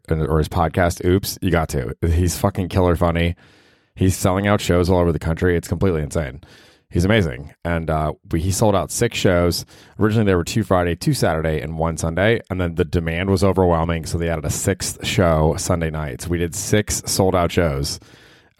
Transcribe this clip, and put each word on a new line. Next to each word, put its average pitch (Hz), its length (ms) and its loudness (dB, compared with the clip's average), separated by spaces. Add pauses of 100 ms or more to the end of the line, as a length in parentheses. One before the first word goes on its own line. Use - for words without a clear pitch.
(100)
uh, 78 140 0
or 80 140 0
his 76 100 0
podcast, 85 560 0
oops, 92 380 0
you 101 80 -2
got 82 200 0
to. 65 300 -4
He's 85 380 0
fucking 98 300 -2
killer 90 280 2
funny. 85 380 0 (640)
He's 95 200 2
selling 98 300 0
out 101 160 2
shows 87 260 2
all 90 120 4
over 85 120 2
the 76 60 -4
country. 87 380 0
It's 80 120 -4
completely 85 320 0
insane. 73 400 -6 (480)
He's 87 160 0
amazing. 82 480 0 (120)
And, 82 260 -2
uh, 78 240 -2 (160)
we, 82 100 0
he 92 120 0
sold 104 220 2
out 82 160 -2
six - 280 -2
shows. 87 480 2 (320)
Originally, 107 260 2
there 95 140 4
were 82 60 0
two 113 180 -2
Friday, 90 320 2
two 151 180 0
Saturday, 80 480 0
and 78 160 -8
one 80 220 -2
Sunday. 92 500 0
And 90 100 -4
then 85 180 -2
the 85 100 2
demand 82 420 -2
was 98 160 2
overwhelming, 85 600 2
so - 100 -6
they 82 140 -2
added 78 160 -4
a 92 40 -2
sixth - 540 -4
show 80 540 2
Sunday 85 320 -2
nights. 76 380 -8
We 85 100 -2
did 85 160 -4
six - 500 -2
sold-out 90 480 2
shows 76 480 -2 (580)